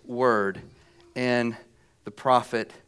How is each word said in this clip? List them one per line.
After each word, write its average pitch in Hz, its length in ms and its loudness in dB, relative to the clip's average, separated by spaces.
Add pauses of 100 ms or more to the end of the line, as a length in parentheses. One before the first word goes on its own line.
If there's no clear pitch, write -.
word 113 560 0 (540)
in 123 420 0 (480)
the 104 60 -14
prophet 120 640 0 (160)